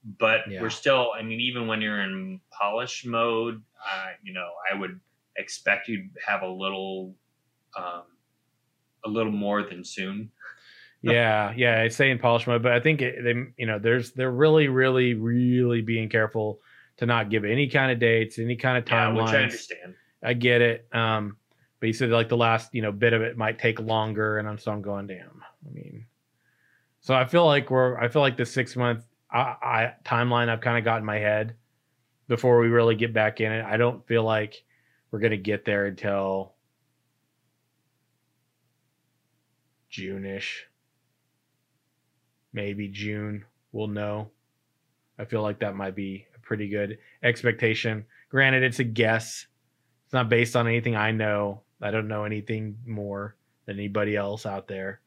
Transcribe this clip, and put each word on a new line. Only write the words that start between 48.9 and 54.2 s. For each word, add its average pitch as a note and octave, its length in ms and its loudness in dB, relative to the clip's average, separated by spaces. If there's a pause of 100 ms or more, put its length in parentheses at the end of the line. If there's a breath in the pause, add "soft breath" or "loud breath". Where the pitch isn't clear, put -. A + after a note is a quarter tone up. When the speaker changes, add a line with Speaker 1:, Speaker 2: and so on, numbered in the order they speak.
Speaker 2:
It's - 80 -10
not B2 160 2
based A#2+ 260 2
on A#2 120 4
anything A#2 280 0
I G#2+ 160 0
know. G#2 500 -2 (200)
I G#2 100 -4
don't G#2+ 160 -2
know G#2+ 180 -4
anything G#2+ 600 -6
more G#2 500 -8 (300)
than G2 120 -10
anybody G#2 380 -2
else G2+ 300 -4